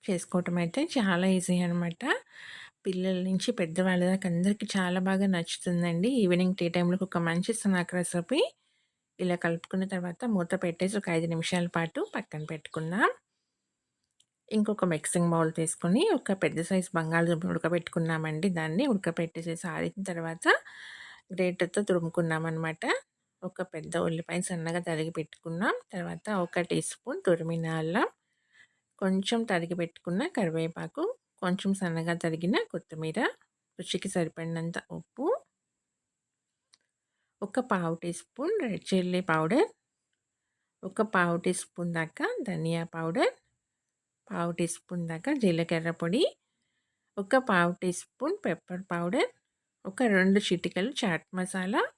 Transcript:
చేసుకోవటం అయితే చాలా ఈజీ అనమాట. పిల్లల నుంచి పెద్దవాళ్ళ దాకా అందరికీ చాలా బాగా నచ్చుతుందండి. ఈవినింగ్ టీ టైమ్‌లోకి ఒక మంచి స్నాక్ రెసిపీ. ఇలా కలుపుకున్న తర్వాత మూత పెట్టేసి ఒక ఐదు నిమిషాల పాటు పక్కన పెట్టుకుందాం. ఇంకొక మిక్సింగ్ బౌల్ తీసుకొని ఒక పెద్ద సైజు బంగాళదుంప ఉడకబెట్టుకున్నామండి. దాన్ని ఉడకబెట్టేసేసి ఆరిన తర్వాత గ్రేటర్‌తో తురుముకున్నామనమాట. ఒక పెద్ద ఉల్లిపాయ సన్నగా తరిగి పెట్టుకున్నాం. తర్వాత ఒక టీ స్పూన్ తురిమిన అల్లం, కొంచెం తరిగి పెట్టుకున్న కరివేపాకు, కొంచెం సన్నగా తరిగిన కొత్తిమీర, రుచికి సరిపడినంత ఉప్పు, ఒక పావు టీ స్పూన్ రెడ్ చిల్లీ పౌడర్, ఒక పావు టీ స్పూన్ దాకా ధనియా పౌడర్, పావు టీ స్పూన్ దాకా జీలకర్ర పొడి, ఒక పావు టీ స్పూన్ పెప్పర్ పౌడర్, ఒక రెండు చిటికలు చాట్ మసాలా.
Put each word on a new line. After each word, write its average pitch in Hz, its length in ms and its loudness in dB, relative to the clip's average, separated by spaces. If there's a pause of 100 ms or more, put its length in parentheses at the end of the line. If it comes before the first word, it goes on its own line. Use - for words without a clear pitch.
చేసుకోవటం 180 480 0
అయితే 170 320 0
చాలా 190 380 2
ఈజీ 185 320 4
అనమాట. 175 440 0 (760)
పిల్లల 185 400 0
నుంచి 185 300 0
పెద్దవాళ్ళ 185 540 2
దాకా 190 220 2
అందరికీ 185 380 2
చాలా 185 340 0
బాగా 190 280 2
నచ్చుతుందండి. 175 880 0
ఈవినింగ్ 185 400 4
టీ 170 140 0
టైమ్‌లోకి 180 360 2
ఒక 180 140 -2
మంచి 170 340 0
స్నాక్ 185 400 0
రెసిపీ. 180 480 0 (760)
ఇలా 180 160 0
కలుపుకున్న 175 500 -2
తర్వాత 180 400 -6
మూత 190 320 2
పెట్టేసి 185 400 0
ఒక 196 120 -4
ఐదు 165 180 2
నిమిషాల 165 400 0
పాటు 170 420 -2
పక్కన - 360 -8
పెట్టుకుందాం. 165 640 -2 (1400)
ఇంకొక 214 340 2
మిక్సింగ్ 170 440 2
బౌల్ 165 240 4
తీసుకొని 175 580 2
ఒక 277 220 0
పెద్ద 156 280 0
సైజు 185 320 0
బంగాళదుంప 165 520 2
ఉడకబెట్టుకున్నామండి. 165 1040 0
దాన్ని 165 380 0
ఉడకబెట్టేసేసి 170 800 -2
ఆరిన 170 360 -4
తర్వాత 170 420 -4 (840)
గ్రేటర్‌తో 180 520 0
తురుముకున్నామనమాట. 165 1000 0 (600)
ఒక 185 180 -8
పెద్ద 165 360 -6
ఉల్లిపాయ 170 440 -2
సన్నగా 170 400 -4
తరిగి 160 300 -2
పెట్టుకున్నాం. 170 640 -4 (140)
తర్వాత 170 480 -8
ఒక 175 240 0
టీ 175 200 0
స్పూన్ - 400 -8
తురిమిన 165 520 0
అల్లం, 170 340 0 (920)
కొంచెం 190 420 0
తరిగి 175 320 -2
పెట్టుకున్న 175 520 -4
కరివేపాకు, 165 760 -2 (340)
కొంచెం 190 360 0
సన్నగా 170 420 -2
తరిగిన 170 400 0 (120)
కొత్తిమీర, 160 520 -6 (600)
రుచికి 190 300 -6
సరిపడినంత 165 680 -4 (120)
ఉప్పు, 170 380 -8 (2250)
ఒక 202 200 -2
పావు 180 340 0
టీ 170 180 -6
స్పూన్ 320 460 -6
రెడ్ 214 240 -4
చిల్లీ 180 380 2
పౌడర్, 175 480 2 (1120)
ఒక 190 240 -2
పావు 175 300 2
టీ 180 160 0
స్పూన్ 175 400 -6
దాకా 165 320 -4 (180)
ధనియా 165 420 -2
పౌడర్, 170 480 0 (960)
పావు 175 240 -2
టీ 170 160 0
స్పూన్ 175 400 -6
దాకా 165 260 -4
జీలకర్ర 170 580 2
పొడి, 175 320 0 (960)
ఒక 202 260 2
పావు 180 300 4
టీ 185 200 -2
స్పూన్ - 460 -4
పెప్పర్ 180 460 -6
పౌడర్, 180 440 0 (560)
ఒక 196 220 -2
రెండు 196 320 6
చిటికలు 185 560 -2
చాట్ 175 360 0
మసాలా. 185 500 -2 (160)